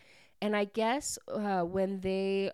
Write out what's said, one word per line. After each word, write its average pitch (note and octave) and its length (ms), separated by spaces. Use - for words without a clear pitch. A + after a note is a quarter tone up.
And G#3+ 140
I G#3 80
guess, A3+ 640
uh, G3 360
when F#3+ 360
they F#3+ 540